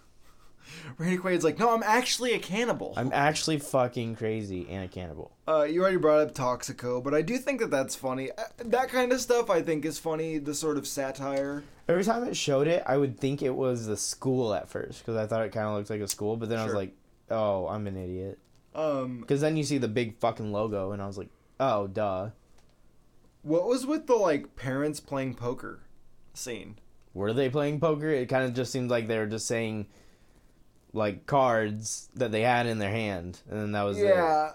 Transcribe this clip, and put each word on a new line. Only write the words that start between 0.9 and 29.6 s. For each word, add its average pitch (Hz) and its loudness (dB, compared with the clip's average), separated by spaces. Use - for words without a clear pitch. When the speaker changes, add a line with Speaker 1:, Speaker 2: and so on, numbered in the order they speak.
Speaker 1:
Randy 180 0
Quaid's 180 2
like, 151 4
"No, 233 4
I'm 226 2
actually 233 2
a 185 0
cannibal." 208 -2
Speaker 2:
I'm 127 0
actually 151 2
fucking 123 0
crazy 104 -4
and 95 -8
a 90 -10
cannibal. 82 -12
Speaker 1:
Uh, 156 4
you 156 0
already 190 4
brought 151 6
up 147 2
Toxico, 123 -2
but 139 -2
I 156 4
do 226 -2
think 262 -2
that 220 -2
that's 135 -2
funny. 131 -6
Uh, 220 -10
that 247 2
kind 247 2
of 254 2
stuff 240 2
I 175 4
think 151 0
is 156 -4
funny, 160 -2
the 143 -4
sort 147 0
of 143 -4
satire. 139 -4
Speaker 2:
Every 180 4
time 226 0
it - -4
showed 143 2
it, 175 2
I 131 2
would 139 2
think 139 0
it 131 2
was 127 0
the 104 -2
school 127 0
at - -4
first, - -8
'cause 113 -2
I 110 0
thought 113 0
it 101 -6
kinda 107 -2
looked 101 -4
like 107 -2
a 98 -4
school, 107 -2
but 113 -4
then 113 0
I 110 0
was 110 -2
Speaker 1:
Sure. 104 2
Speaker 2:
like, 95 -6
"Oh, 101 2
I'm 104 -4
an 98 -6
idiot." 92 -6
Speaker 1:
Um, 131 -2
Speaker 2:
'Cause 143 2
then 156 2
you 151 2
see 135 0
the 120 0
big 110 -2
fucking 110 0
logo, 101 0
and 101 -6
I 98 -6
was 101 -8
like, - -10
"Oh, 110 2
duh." 98 -2
Speaker 1:
What 165 2
was 254 2
with 311 -2
the, 247 6
like, 175 2
parents 139 -4
playing 131 -4
poker 120 -8
scene? 104 -12
Speaker 2:
Were 101 0
they 131 2
playing 147 0
poker? 156 2
It 127 2
kinda 131 2
just 123 -2
seemed 123 -2
like 117 0
they 113 2
were 110 0
just 107 -4
saying, 110 -2